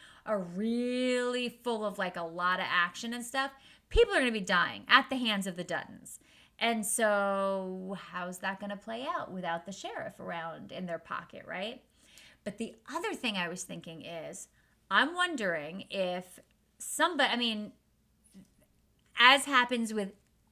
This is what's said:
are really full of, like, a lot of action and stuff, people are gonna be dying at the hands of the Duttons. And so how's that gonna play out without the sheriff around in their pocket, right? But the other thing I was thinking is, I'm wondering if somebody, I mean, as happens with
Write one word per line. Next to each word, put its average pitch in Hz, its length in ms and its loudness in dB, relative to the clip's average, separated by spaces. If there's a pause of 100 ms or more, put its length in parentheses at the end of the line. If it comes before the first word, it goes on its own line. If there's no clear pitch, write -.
(260)
are 208 140 0
really 247 1080 0
full 233 360 -4
of, 196 140 -4
like, 185 160 -2
a 175 80 -4
lot 175 360 0
of 180 100 -2
action 180 440 0
and 240 120 -6
stuff, 269 260 -2 (380)
people 440 260 6
are 320 40 6
gonna 247 120 4
be 220 100 0
dying 165 460 2
at 269 220 8
the 269 80 -2
hands 214 280 0
of 180 120 -6
the 175 80 -4
Duttons. - 520 -8 (420)
And 226 260 0
so 196 1120 0 (140)
how's 180 280 -8
that 196 200 -4
gonna 202 180 -6
play 226 300 -8
out 349 240 -4
without 170 360 -4
the 202 40 -8
sheriff 339 480 -8
around 165 520 -8
in 185 160 -6
their 165 100 -4
pocket, - 480 -12
right? 202 380 -8 (600)
But 202 140 -8
the - 180 -6 (160)
other 349 220 -2
thing 220 220 -4
I 175 120 -2
was 175 160 -8
thinking 170 400 -12
is, 165 440 -12 (420)
I'm 254 240 4
wondering 196 800 -2
if 180 480 -4 (400)
somebody, 294 520 2
I 233 40 0
mean, 220 380 -2 (1500)
as 269 260 10
happens 247 480 2
with 196 200 -4 (380)